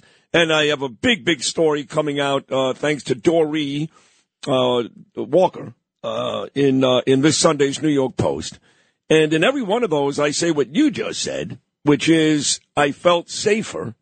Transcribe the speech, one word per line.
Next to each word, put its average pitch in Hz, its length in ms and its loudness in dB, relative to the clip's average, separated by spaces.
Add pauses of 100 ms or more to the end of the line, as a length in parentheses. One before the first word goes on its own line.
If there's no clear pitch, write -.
(320)
And 160 220 2
I 151 140 2
have 143 160 -2
a 135 60 -6
big, 160 360 -2
big 160 180 0
story 151 420 0
coming 151 340 -4
out, 139 320 -2
uh, 131 220 0
thanks 147 320 -4
to 131 100 0
Dory, 151 720 0 (580)
uh, 123 360 0 (320)
Walker, 123 580 0 (300)
uh, 113 500 -6
in, 135 300 2
uh, 127 240 2
in 135 140 4
this 151 160 2
Sunday's 143 440 0
New 156 80 0
York 131 260 0
Post. - 440 -4 (500)
And 156 240 4
in 160 100 2
every 269 200 0
one 214 200 -2
of 196 60 -2
those, 143 300 -2
I 147 120 0
say 170 200 -2
what 143 240 -2
you 277 160 2
just 92 320 -6
said, 69 340 -8 (260)
which 147 240 2
is 156 520 2 (180)
I 147 140 2
felt 175 380 0
safer 202 720 -4